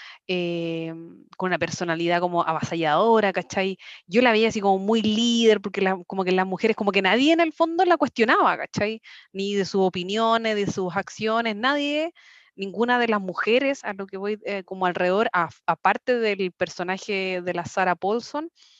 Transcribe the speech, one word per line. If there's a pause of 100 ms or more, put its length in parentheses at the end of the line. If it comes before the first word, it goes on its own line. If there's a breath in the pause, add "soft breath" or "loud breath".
(280 loud breath)
eh, (440)
con
una
personalidad
como
avasalladora,
¿cachai? (300 loud breath)
Yo
la
veía
así
como
muy
líder,
porque
la, (100)
como
que
las
mujeres,
como
que
nadie
en
el
fondo
la
cuestionaba,
¿cachai? (300 loud breath)
Ni
de
sus
opiniones,
de
sus
acciones,
nadie, (420 loud breath)
ninguna
de
las
mujeres,
a
lo
que
voy,
eh,
como
alrededor,
af-,
aparte
del
personaje
de
la
Sarah
Paulson, (300 soft breath)